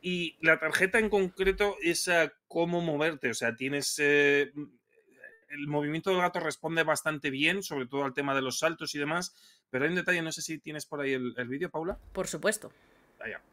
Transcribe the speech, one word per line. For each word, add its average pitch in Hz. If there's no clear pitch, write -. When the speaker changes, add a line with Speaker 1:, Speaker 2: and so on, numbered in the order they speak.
Speaker 1:
Y 175
la 160
tarjeta 185
en 214
concreto 190
es 170
a 165
cómo 170
moverte, 151
o -
sea, 117
tienes, 135
eh, 143
el 147
movimiento 147
del 185
gato 175
responde 160
bastante 156
bien, 165
sobre 135
todo 139
al 127
tema 139
de 135
los 127
saltos 156
y 147
demás, 165
pero 131
hay 160
un 180
detalle, 180
no 160
sé 156
si 160
tienes 151
por 147
ahí 139
el, 123
el 123
vídeo, 143
Paula. 175
Speaker 2:
Por 185
supuesto. 175
Speaker 1:
Ah, 110
ya. 92